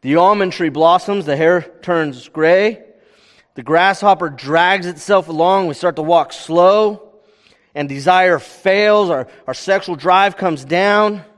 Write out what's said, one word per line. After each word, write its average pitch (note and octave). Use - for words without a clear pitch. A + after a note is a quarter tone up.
The C#3
almond F#3+
tree E3+
blossoms, E3+
the C#3+
hair E3
turns D3+
gray. F#3
The B2
grasshopper F#3
drags E3+
itself F3+
along. F3
We D3
start E3+
to D#3+
walk D#3+
slow, G3+
and D3
desire F3
fails. G3+
Our, C3
our C3
sexual F#3+
drive F#3
comes D#3+
down G3+